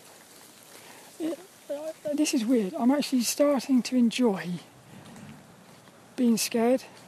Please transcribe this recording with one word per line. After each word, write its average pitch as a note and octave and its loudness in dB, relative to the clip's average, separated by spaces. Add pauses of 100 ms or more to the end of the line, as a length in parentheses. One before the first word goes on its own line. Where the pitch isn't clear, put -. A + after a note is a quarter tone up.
(1200)
It, D#4+ -6 (320)
uh, D4+ -8
this D4 0
is B3 0
weird. G#3+ 0
I'm A#3+ 2
actually C4+ 0
starting C4+ 2
to - -6
enjoy A3+ 2 (1700)
being A#3 2
scared. A#3+ 0 (240)